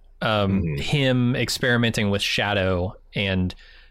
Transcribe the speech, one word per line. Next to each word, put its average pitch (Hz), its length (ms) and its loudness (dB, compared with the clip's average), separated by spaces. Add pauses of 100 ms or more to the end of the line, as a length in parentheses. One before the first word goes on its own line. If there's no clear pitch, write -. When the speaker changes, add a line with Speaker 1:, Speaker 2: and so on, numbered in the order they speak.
(200)
Speaker 1:
Um, 101 420 2
Speaker 2:
Mm-hmm. 78 180 -4
Speaker 1:
him 127 560 2
experimenting 117 760 0
with 101 120 0
shadow 95 720 0 (220)
and 92 360 0 (380)